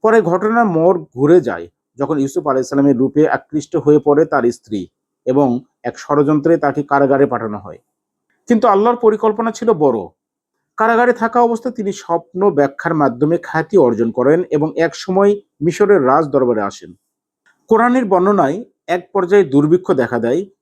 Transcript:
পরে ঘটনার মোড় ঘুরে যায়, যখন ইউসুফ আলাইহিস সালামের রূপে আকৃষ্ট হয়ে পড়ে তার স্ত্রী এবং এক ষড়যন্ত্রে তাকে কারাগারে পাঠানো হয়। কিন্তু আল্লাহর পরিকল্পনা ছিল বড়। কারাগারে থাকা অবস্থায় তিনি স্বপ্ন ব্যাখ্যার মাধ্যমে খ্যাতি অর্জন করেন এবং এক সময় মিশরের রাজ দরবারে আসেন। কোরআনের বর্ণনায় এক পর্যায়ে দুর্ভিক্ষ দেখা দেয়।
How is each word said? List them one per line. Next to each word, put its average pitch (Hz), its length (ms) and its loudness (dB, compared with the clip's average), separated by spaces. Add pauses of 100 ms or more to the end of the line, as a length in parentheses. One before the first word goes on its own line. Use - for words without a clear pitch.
পরে 220 200 4
ঘটনার 208 440 0
মোড় 175 360 2
ঘুরে 151 400 2
যায়, 87 260 -8 (280)
যখন 143 240 -4
ইউসুফ 143 280 -4
আলাইহিস 131 220 -2
সালামের 139 280 2
রূপে 139 320 0
আকৃষ্ট - 460 -8
হয়ে 147 240 2
পড়ে 147 260 2
তার 123 260 -2
স্ত্রী 104 360 -10 (380)
এবং 127 340 0 (240)
এক 120 160 -10
ষড়যন্ত্রে 147 580 0
তাকে 143 260 -4
কারাগারে 139 420 2
পাঠানো 113 320 -6
হয়। 98 200 -18 (680)
কিন্তু 233 200 2
আল্লাহর 214 280 2
পরিকল্পনা 220 560 0
ছিল 220 220 -2
বড়। 139 260 0 (800)
কারাগারে 233 360 2
থাকা 240 280 -2
অবস্থায় 240 340 -2
তিনি 196 180 -6
স্বপ্ন 180 560 -4
ব্যাখ্যার 143 440 -2
মাধ্যমে 147 440 0
খ্যাতি 165 400 -4
অর্জন 117 340 2
করেন 147 380 0
এবং 147 300 -2
এক 165 160 -2
সময় 196 360 0 (300)
মিশরের 175 440 0
রাজ 147 200 2
দরবারে 123 360 0
আসেন। 90 320 -10 (760)
কোরআনের 240 380 2
বর্ণনায় 185 580 0 (240)
এক 175 260 -4
পর্যায়ে 196 300 2
দুর্ভিক্ষ 151 480 2
দেখা 120 280 0
দেয়। 131 260 -2 (160)